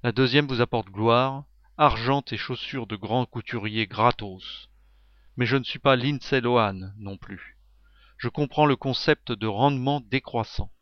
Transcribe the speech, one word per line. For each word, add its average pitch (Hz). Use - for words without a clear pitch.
La 120
deuxième 131
vous 123
apporte 117
gloire, 120
argent 135
et 110
chaussures 123
de 107
grand 107
couturier 110
gratos. 104
Mais 123
je 123
ne 127
suis -
pas 135
Lindsay 135
Lohan 104
non 98
plus. -
Je 123
comprends 147
le 139
concept -
de 110
rendement 135
décroissant. 113